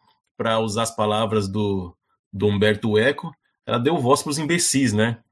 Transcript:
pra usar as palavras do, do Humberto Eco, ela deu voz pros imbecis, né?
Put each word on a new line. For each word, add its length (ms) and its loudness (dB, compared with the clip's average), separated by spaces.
pra 220 2
usar 240 -2
as 120 -4
palavras 540 0
do, 480 -4
do 140 -2
Humberto 520 2
Eco, 340 0
ela 120 -2
deu 200 0
voz 240 2
pros 160 -6
imbecis, 540 0
né? 260 0